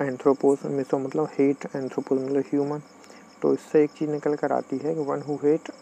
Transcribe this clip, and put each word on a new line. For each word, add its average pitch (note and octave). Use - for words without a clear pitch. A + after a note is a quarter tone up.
anthropos, C#3
meso C#3
मतलब C3+
hate, C#3
anthropos C3+
मतलब C3+
human। C#3+
तो C#3+
इससे D3
एक D3
चीज़ D3+
निकल D3
कर D3
आती C3
है D3
कि D#3+
one C#3+
who C#3+
hate D3